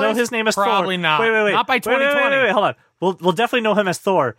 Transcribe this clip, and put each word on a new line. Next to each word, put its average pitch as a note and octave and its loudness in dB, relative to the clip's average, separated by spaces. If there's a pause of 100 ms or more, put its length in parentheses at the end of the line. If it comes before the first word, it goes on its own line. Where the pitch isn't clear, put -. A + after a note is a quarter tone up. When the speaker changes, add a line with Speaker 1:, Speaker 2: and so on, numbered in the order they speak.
Speaker 1:
someplace? A3 0
Speaker 2:
his A#3+ -2
name A3 -2
as G#3 0
Thor. G3+ 0
Speaker 1:
Probably F#3+ 0
not. D#3+ 0
Speaker 2:
Wait, A3+ 2
wait, A3 2
wait. G#3 2
Speaker 1:
Not G#3+ 0
by C4 -2
Speaker 2:
Wait, A3+ -4
wait, A3 -2
wait, - 0
Speaker 1:
twenty C#4 0
twenty. C#4 0
Speaker 2:
wait, C4+ 0
wait, A#3+ 2
hold G#3 0
on. C3 -2 (260)
We'll, F3+ -2
we'll F3 0
definitely A#3 0
know G#3+ 2
him G3 0
as E3 -2
Thor, D3+ 0